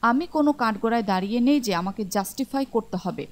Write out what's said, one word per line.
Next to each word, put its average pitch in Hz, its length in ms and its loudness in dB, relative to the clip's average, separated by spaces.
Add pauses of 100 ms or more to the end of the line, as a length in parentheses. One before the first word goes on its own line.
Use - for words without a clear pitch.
আমি 247 240 2
কোনো 302 260 2
কাঠগড়ায় 226 520 0
দাঁড়িয়ে 196 360 0
নেই 277 200 4
যে 202 160 -2
আমাকে 190 300 -4
justify 240 680 -2
করতে 220 260 -2
হবে। 175 340 -6